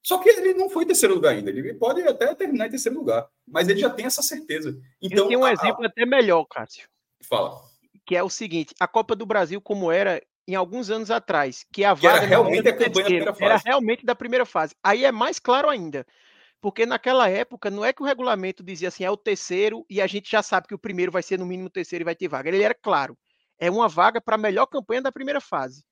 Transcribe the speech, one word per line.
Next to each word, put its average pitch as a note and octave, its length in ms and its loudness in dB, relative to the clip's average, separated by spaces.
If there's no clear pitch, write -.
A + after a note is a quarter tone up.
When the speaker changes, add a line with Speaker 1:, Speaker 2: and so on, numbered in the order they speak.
Speaker 1:
Só - 180 0
que F#4 100 6
ele F#4+ 260 6
não F#4+ 160 -2
foi E4 160 -2
terceiro A3 280 4
lugar D3+ 200 4
ainda. G2+ 160 -6
Ele C3+ 240 -8
pode C#4 280 -2
até C#4 340 2
terminar C4 320 -4
em - 20 -10
terceiro B3+ 260 -6
lugar, A#2 320 -4
mas E3+ 200 0
ele G3+ 120 2
já B3+ 100 2
tem A3 160 -8
essa - 160 -4
certeza. D#3 580 -6
Então, F#3+ 220 2
Speaker 2:
Eu - 40 -2
tenho A#3+ 120 2
um C4 40 4
Speaker 1:
a, C4 40 4
a A#3+ 40 4
Speaker 2:
exemplo A3+ 320 -2
até A#3 220 -2
melhor, A3 380 4
Cássio. - 440 -14
Speaker 1:
Fala. F2+ 340 -2
Speaker 2:
Que - 80 -2
é F3 80 2
o F#3+ 80 -4
seguinte: E3+ 480 -8
a F3+ 80 0
Copa A3 300 -2
do G#3+ 100 -10
Brasil, G3 340 -2
como G3 300 -4
era F#3 320 0
em F3+ 80 -6
alguns F#3+ 340 -4
anos A3 220 -6
atrás, D#3+ 640 -2
que G3 120 -2
a G3 120 4
Speaker 1:
Que D3 100 4
era E3+ 100 8
Speaker 2:
vaga - 100 4
não - 20 -2
Speaker 1:
realmente G3+ 400 4
Speaker 2:
era - 80 2
do A#3 60 2
Speaker 1:
a A#3 40 4
campanha F3+ 80 -2
da F#3+ 80 2
Speaker 2:
terceiro, G3 300 0
Speaker 1:
primeira G3 120 -4
Speaker 2:
era G#3 100 6
Speaker 1:
fase. G#3 100 0
Speaker 2:
realmente A#3+ 420 0
da A#3+ 80 2
primeira A#3+ 320 -2
fase. D#3+ 380 -4
Aí A3 200 4
é C4+ 60 8
mais B3 280 -2
claro C#4 320 2
ainda, D#3 360 -6
porque G#3 240 0
naquela B3 460 2
época G#3 400 -4
não G3+ 120 -6
é B3 120 0
que - 80 -12
o C4+ 40 -4
regulamento A#3 560 -4
dizia F3+ 260 -8
assim, F#3 160 -8
"É F#3 60 -2
o G#3 60 -2
terceiro G#3 720 -4
e G#3 140 -2
a - 40 0
gente G3+ 240 -8
já G#3+ 120 2
sabe F#3 240 -2
que - 80 -12
o F#3+ 40 -10
primeiro F3+ 320 -4
vai F3 120 -2
ser F#3 160 -4
no F#3 80 -6
mínimo F#3 240 -8
terceiro F3 320 -8
e - 20 -6
vai E3+ 100 -4
ter F3+ 140 -8
vaga." C#3+ 220 -6
Ele F#3+ 120 0
era A3 120 0
claro, C#3+ 420 -2
é E3+ 120 0
uma A3 180 2
vaga F#3+ 320 2
pra A3 160 -2
melhor G#3+ 300 0
campanha A#3+ 340 -4
da C4 120 -4
primeira C4+ 280 -6
fase. C#3 520 -8